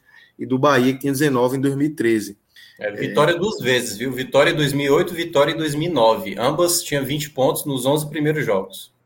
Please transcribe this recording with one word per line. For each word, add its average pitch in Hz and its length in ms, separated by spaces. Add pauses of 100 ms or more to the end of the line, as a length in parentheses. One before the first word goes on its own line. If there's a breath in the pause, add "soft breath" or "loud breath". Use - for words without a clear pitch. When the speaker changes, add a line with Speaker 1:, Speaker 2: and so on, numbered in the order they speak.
(380 soft breath)
Speaker 1:
e 117 80
do 127 120
Bahia, 131 340
que 135 80
tinha 139 120
dezenove 131 440
em 135 40
dois 139 140
mil 143 140
e - 20
treze. 113 480 (400 loud breath)
Speaker 2:
É, 104 140
Vitória 139 400
Speaker 1:
É. 160 40
Speaker 2:
duas 196 240
vezes, 123 360
viu? 127 160
Vitória 131 400
em - 20
dois 147 180
mil 143 140
e 139 40
oito, 180 220
Vitória 160 400
em 160 40
dois 156 180
mil 156 160
e - 20
nove. 110 460
Ambas 156 420
tinham 139 240
vinte 147 240
pontos 135 360
nos 135 200
onze 151 240
primeiros 151 380
jogos. 98 460 (140)